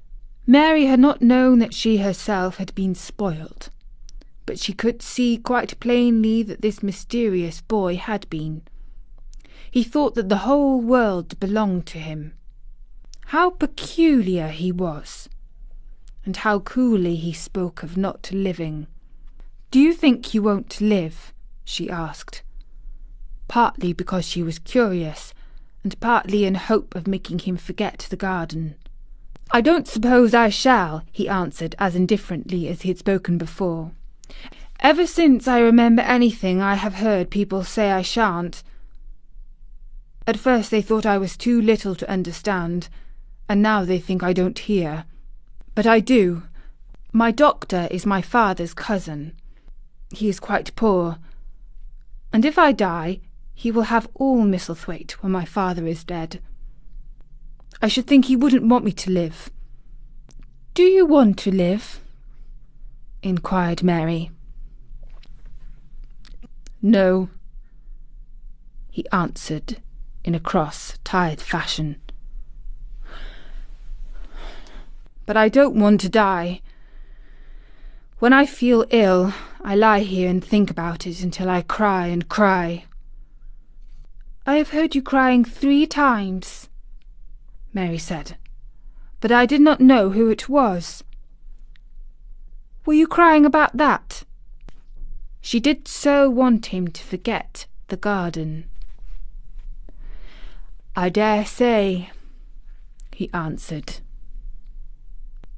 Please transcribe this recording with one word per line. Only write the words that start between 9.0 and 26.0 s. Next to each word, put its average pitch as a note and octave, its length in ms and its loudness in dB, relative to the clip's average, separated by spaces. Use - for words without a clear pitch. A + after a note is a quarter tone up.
He A#3+ 140 2
thought C#4 300 -2
that A3 120 -4
the G3 200 0
whole C4+ 340 4
world A3 580 0
belonged G3 480 -2
to E3 120 -12
him. D#3 340 -10
How F4 240 2
peculiar A#3+ 1000 2
he D#3+ 220 -4
was, E3+ 580 -6
and F#3+ 120 -6
how G#3 220 2
coolly G3+ 560 2
he E3 160 -4
spoke F3 500 -6
of E3+ 140 -8
not - 380 -4
living. E3 540 -4
"Do C4 80 6
you D#4+ 140 8
think B3+ 400 2
you G#3+ 100 0
won't G#3 380 -2
live?" F#3+ 520 0
she - 260 -8
asked, - 540 -10
partly G#3 460 0
because F3+ 320 -4
she - 180 -4
was E3 160 -6
curious, F#3 760 -2
and - 180 -6